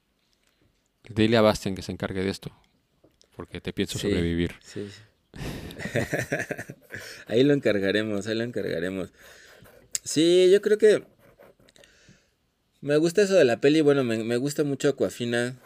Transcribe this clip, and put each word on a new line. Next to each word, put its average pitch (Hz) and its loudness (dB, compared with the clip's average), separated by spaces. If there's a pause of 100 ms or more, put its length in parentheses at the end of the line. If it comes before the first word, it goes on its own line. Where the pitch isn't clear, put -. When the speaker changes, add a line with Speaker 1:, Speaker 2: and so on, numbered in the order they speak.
(1120)
Speaker 1:
dile 110 4
a 110 6
Bastian 104 2
que 90 -10
se - -10
encargue 95 -6
de 95 -2
esto, - -10 (840)
porque 87 -14
te - -8
pienso - -4
Speaker 2:
Sí, - -4
Speaker 1:
sobrevivir. 85 -2
Speaker 2:
sí, 104 -12
sí. 101 -20 (380)
<laughs> - -8
Ahí 113 0
lo 143 4
encargaremos, 104 0
ahí 110 -4
lo 113 -4
encargaremos. 92 -6 (920)
Sí, 175 4
yo 202 6
creo 208 0
que... 208 4 (1800)
Me 143 0
gusta 170 2
eso 190 2
de 160 8
la 117 2
peli, 151 6
bueno, 139 4
me, 113 -2
me 117 -2
gusta 143 -2
mucho 143 0
Aquafina, 120 -2 (100)